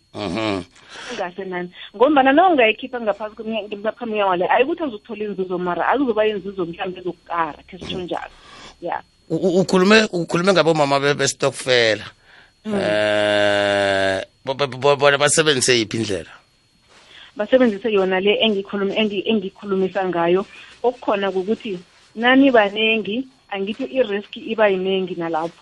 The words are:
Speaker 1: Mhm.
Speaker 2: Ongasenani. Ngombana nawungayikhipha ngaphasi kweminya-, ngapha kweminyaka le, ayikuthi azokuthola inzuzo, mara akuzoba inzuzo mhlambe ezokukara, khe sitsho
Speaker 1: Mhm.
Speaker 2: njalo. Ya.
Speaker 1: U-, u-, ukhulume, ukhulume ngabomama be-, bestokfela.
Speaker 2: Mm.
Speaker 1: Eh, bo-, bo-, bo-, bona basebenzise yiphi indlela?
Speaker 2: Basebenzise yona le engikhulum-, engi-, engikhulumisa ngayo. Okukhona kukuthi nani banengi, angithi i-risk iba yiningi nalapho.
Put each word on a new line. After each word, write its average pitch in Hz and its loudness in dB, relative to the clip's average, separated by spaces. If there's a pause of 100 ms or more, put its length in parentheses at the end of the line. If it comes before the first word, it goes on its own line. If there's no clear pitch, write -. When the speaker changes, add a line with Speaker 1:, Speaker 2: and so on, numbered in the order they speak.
(140)
Speaker 1:
Mhm. 104 -4 (480)
Speaker 2:
Ongasenani. 180 -8 (260)
Ngombana 269 4
nawungayikhipha 254 2
ngaphasi 214 -4
kweminya-, 214 -8
ngapha 214 -6
kweminyaka 214 -2
le, 175 0
ayikuthi 269 0
azokuthola 214 -10
inzuzo, 185 -4
mara 170 -2
akuzoba 220 2
inzuzo 190 -6
mhlambe 180 -10
ezokukara, 170 -8
khe 185 -18
sitsho 180 -10
Speaker 1:
Mhm. 180 -8
Speaker 2:
njalo. - -8 (500)
Ya. - -6 (280)
Speaker 1:
U-, 165 -4
u-, 180 2
ukhulume, 196 4
ukhulume 175 0
ngabomama 151 4
be-, 143 2
bestokfela. 127 0 (600)
Speaker 2:
Mm. 220 -6
Speaker 1:
Eh, 101 2 (240)
bo-, 135 -4
bo-, 135 -2
bo-, 131 2
bona 139 4
basebenzise 147 2
yiphi 110 -4
indlela? 101 -6 (1040)
Speaker 2:
Basebenzise 220 0
yona 190 2
le 190 2
engikhulum-, 196 -2
engi-, 208 -2
engikhulumisa 190 -2
ngayo. 175 0 (380)
Okukhona 214 -2
kukuthi 190 -4 (360)
nani 262 6
banengi, 220 2 (220)
angithi 202 -6
i-risk 226 -4
iba 214 0
yiningi 190 -2
nalapho. 165 -6